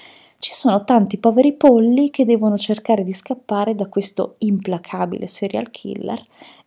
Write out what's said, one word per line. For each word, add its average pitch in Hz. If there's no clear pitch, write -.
Ci -
sono 202
tanti 202
poveri 254
polli 254
che 262
devono 214
cercare 214
di 185
scappare 214
da 196
questo -
implacabile 185
serial 208
killer -